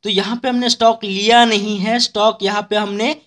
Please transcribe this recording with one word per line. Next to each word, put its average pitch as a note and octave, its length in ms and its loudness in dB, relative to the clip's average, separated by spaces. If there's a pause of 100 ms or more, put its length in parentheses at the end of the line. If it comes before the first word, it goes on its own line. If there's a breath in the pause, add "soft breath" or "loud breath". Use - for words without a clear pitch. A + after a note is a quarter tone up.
तो G#3 60 -6
यहाँ G3 260 -2
पे C4 120 -4
हमने B3 220 -2
स्टॉक A3+ 340 2
लिया G#3+ 400 4
नहीं G#3+ 340 -2
है, F#3+ 220 -2
स्टॉक G#3+ 420 0
यहाँ G3+ 260 -4
पे G#3 80 -2
हमने G#3 380 -4 (120)